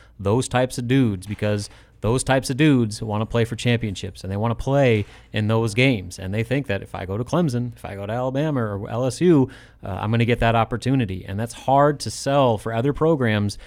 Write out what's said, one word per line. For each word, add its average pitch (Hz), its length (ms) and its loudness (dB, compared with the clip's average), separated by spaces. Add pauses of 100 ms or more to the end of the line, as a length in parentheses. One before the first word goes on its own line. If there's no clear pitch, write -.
(180)
those 107 300 0
types 127 280 0
of 123 100 -6
dudes 117 400 2
because 104 440 -4 (300)
those 120 220 0
types 135 280 0
of 127 80 -2
dudes 131 420 4
wanna 107 240 -2
play 117 220 0
for 113 100 -8
championships, 113 680 -4
and 95 60 -8
they 98 60 -4
wanna 113 180 0
play 127 520 2 (260)
in 107 160 0
those 113 240 0
games. 110 460 0
And 95 160 -6
they 110 80 -2
think 131 240 -2
that 98 160 -4
if - 120 -14
I 92 120 -8
go 95 100 -4
to 120 80 -4
Clemson, 120 500 -2
if - 120 -20
I 101 80 -10
go 98 100 -10
to 101 80 -6
Alabama 131 480 -2
or 104 300 -6
L 120 160 -2
S 127 160 -2
U, 156 260 6 (340)
uh, 101 60 -10
I'm 101 220 -4
gonna 117 160 4
get 117 140 2
that 113 140 4
opportunity. 113 720 0
And 98 160 -6
that's 117 140 -6
hard 143 460 2
to 107 100 -6
sell 135 480 2
for 113 160 -6
other 123 180 0
programs 117 640 2 (100)